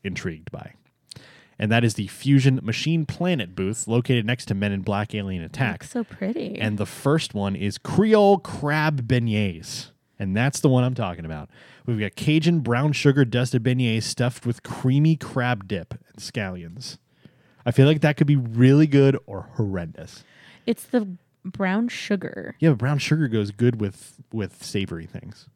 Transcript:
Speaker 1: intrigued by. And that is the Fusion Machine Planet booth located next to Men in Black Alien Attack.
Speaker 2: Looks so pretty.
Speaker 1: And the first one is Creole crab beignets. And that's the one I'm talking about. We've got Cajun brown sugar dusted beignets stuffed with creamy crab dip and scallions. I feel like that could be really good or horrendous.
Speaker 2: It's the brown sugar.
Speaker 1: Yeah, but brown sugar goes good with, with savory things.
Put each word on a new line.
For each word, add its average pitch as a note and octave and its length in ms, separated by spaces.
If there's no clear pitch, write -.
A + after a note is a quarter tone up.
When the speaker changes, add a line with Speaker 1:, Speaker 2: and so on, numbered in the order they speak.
Speaker 1:
intrigued E2+ 480
by. - 220
And G#2+ 120
that A#2 120
is A2+ 120
the G2+ 120
Fusion C3+ 540
Machine D#3 440
Planet B2+ 500
booth F#2+ 320
located A#2+ 380
next A#2+ 200
to - 80
Men G2+ 180
in G2 100
Black G#2 340
Alien F#2+ 260
Attack. - 400
Speaker 2:
Looks - 100
so A#3+ 120
pretty. - 560
Speaker 1:
And G#2+ 180
the G2 80
first - 480
one G2 220
is G2+ 220
Creole G3+ 600
crab D3 680
beignets. G#2+ 840
And F#2+ 180
that's C3+ 240
the D3 80
one B2+ 140
I'm B2+ 120
talking F2+ 300
about. D#2+ 240
We've A2+ 140
got G#2 160
Cajun D#3+ 460
brown B2 320
sugar C#3 320
dusted A#2+ 380
beignets A#2+ 400
stuffed - 420
with - 180
creamy C#3+ 520
crab A#2+ 520
dip F2 260
and - 240
scallions. F#2 800
I B2 60
feel C3+ 160
like D3+ 140
that D3 160
could D3+ 100
be D3 80
really B2+ 520
good C#3 380
or G2 320
horrendous. E2+ 680
Speaker 2:
It's - 200
the A3 220
brown G3 460
sugar. - 720
Speaker 1:
Yeah, E3 100
but B2 100
brown C3+ 200
sugar D#3 280
goes G#2+ 240
good A#2+ 300
with, - 340
with G#2 320
savory F2+ 440
things. - 480